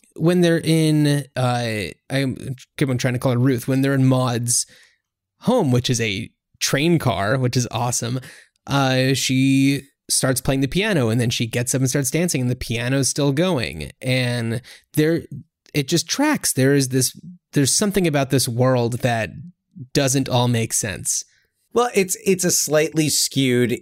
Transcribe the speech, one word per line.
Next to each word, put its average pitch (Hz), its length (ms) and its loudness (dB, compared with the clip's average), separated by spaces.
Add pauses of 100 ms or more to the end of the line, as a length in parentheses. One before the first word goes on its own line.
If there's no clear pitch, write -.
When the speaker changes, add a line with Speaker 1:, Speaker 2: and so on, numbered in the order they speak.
(140)
Speaker 1:
when 180 260 2
they're 165 220 4
in, 151 640 2 (100)
uh, 120 560 -2 (200)
I 135 240 -2 (420)
keep 139 120 0
on 127 100 -2
trying 123 160 -2
to 123 40 -2
call 131 140 0
her 120 60 0
Ruth, 127 280 2
when 135 160 0
they're 139 120 2
in 131 120 4
Maude's 120 600 0 (760)
home, 202 320 2
which 123 180 2
is 113 100 0
a 110 300 -4 (300)
train 160 400 2
car, 104 360 0
which 127 200 0
is 120 160 0
awesome. 120 480 -4 (480)
Uh, 131 460 2
she 135 680 2 (260)
starts 135 320 0
playing 135 200 0
the 135 80 0
piano, 175 400 0
and 117 120 2
then 110 100 0
she 120 160 -2
gets 120 280 -4
up 131 60 0
and 131 100 0
starts 143 200 -2
dancing, 160 320 -2
and 123 80 0
the 127 40 -2
piano's 127 540 -2
still 139 240 0
going. 123 580 -2 (100)
And 120 600 -4 (300)
there, 156 300 2 (520)
it 135 140 -2
just 165 200 0
tracks. 285 440 0
There 135 220 2
is 135 160 2
this, 127 280 -2 (340)
there's 135 200 2
something 196 340 2
about 139 240 0
this 131 180 2
world 123 500 0
that 113 320 -2 (640)
doesn't 135 360 2
all 123 200 2
make 113 240 -2
sense. - 520 -4 (480)
Speaker 2:
Well, 240 220 2
it's, 190 300 0
it's 180 200 2
a 175 60 0
slightly 151 580 0
skewed 123 720 0